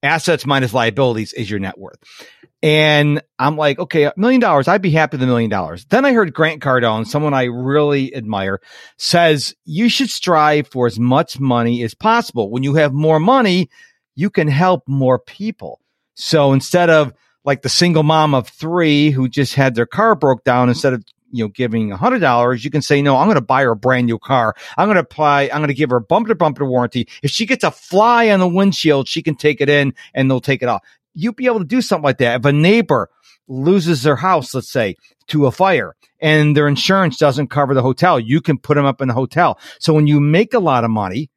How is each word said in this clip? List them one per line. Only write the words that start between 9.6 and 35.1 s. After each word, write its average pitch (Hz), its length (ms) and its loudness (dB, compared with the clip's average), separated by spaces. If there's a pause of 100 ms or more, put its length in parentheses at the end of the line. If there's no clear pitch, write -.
"You 180 240 -2
should 247 220 -2
strive 151 580 0
for 123 180 -2
as 104 120 -4
much 127 400 0
money 120 460 0
as 113 100 -8
possible. 214 560 -2
When 127 140 -6
you 143 100 -2
have 147 180 2
more 156 280 2
money, 190 500 2 (460)
you 175 120 -2
can 165 200 0
help 165 400 2
more 131 320 2
people." - 600 -14 (340)
So 143 380 0
instead 170 380 2
of, 151 220 2 (320)
like, 139 180 -2
the 135 60 -6
single 170 340 2
mom 151 320 2
of 127 140 -2
three 156 640 0
who 131 180 -2
just 131 260 -4
had 135 220 0
their 117 100 0
car 220 300 0
broke 131 260 0
down, 123 260 2
instead 127 260 0
of, 113 100 -8 (260)
you 117 140 -6
know, 104 40 -6
giving 110 440 -4
a 98 40 -12
hundred 240 260 -2
dollars, 120 420 0
you 151 80 -8
can 151 100 -2
say, 143 200 0
"No, 143 160 2
I'm 160 100 2
gonna 190 120 2
buy 131 220 0
her 127 80 0
a 113 60 -2
brand 123 320 0
new 113 100 -2
car. 117 380 -2 (200)
I'm 185 120 0
gonna 202 100 2
apply, 147 440 0 (100)
I'm 143 80 -4
gonna 143 140 -2
give 135 160 -2
her 123 80 2
a - 20 0
bumper 208 300 -2
to 151 40 2
bumper 147 320 -2
warranty. 123 400 -2 (160)
If 139 80 -2
she - 160 -4
gets 262 160 -2
a 165 80 0
fly 226 600 2
on 196 100 2
the 180 80 2
windshield, 165 580 0
she - 160 -6
can 147 140 -4
take 147 240 -2
it 139 80 0
in 143 260 2 (180)
and 131 160 0
they'll 131 120 0
take 135 240 -4
it 123 40 -2
off." 104 140 -4 (320)
You'd 214 220 -6
be 254 100 -4
able 233 120 0
to 190 60 -4
do 214 180 -2
something 160 220 -4
like 135 140 0
that. 123 220 0
If 113 40 -10
a 143 80 2
neighbor 156 580 2 (380)
loses 156 560 0
their 147 120 4
house, 160 380 -2
let's 127 160 -6
say, 107 240 -2 (340)